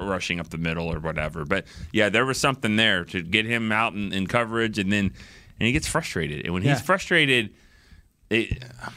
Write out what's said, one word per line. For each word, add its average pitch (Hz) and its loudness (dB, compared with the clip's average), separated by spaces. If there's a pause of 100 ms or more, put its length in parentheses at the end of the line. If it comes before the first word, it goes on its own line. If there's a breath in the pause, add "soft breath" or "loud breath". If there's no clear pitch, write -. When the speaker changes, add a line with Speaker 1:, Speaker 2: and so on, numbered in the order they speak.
Speaker 1:
rushing 90 -2
up 82 -8
the 82 -8
middle 82 -2
or 82 -4
whatever." 78 -4
But, 85 -2 (280 loud breath)
yeah, 104 4
there 110 4
was 131 -2
something 127 0
there 104 4
to 92 -4
get 95 0
him 113 0
out 110 2
in, 101 -6
in 95 0
coverage, 113 0
and 98 2
then, 101 2 (460 loud breath)
and 107 2
he 120 4
gets 151 0
frustrated. 78 -2
And 85 -2
when 92 0
he's 127 4
Speaker 2:
Yeah. 127 2
Speaker 1:
frustrated, 151 2 (800 soft breath)
it, 107 0 (340 loud breath)